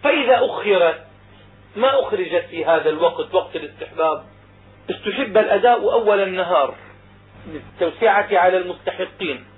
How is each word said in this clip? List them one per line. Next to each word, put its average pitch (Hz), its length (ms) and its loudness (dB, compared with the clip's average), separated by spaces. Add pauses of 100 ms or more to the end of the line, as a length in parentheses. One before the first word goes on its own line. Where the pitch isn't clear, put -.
فإذا 277 420 2
أخرت، 175 600 0 (720)
ما 262 240 2
أخرجت 175 500 -2
في 160 140 -6
هذا 156 260 2
الوقت، 160 440 -2
وقت 180 220 -2
الاستحباب، 156 680 -4 (680)
استحب 208 460 -4
الأداء 214 560 2
أول 208 280 2
النهار 180 540 -2 (720)
للتوسعة 196 880 -2
على 185 240 4
المستحقين 180 880 -8 (140)